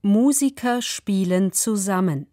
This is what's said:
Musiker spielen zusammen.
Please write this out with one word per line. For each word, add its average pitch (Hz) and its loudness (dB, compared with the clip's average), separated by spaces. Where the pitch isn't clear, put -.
Musiker 247 2
spielen 190 -2
zusammen. 190 -2